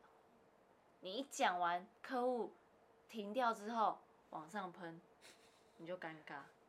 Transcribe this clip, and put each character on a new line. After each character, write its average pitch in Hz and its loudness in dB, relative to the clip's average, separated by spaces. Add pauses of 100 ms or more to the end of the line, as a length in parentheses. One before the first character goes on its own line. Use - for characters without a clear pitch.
(1000)
你 185 -8
一 262 0
讲 190 4
完， 180 4 (140)
客 254 0
户 247 2 (520)
停 208 -6
掉 233 4
之 202 -6
后 214 4 (320)
往 156 -8
上 185 -6
喷， 170 -10 (800)
你 165 -12
就 180 -4
尴 160 -8 (120)
尬。 147 -8 (280)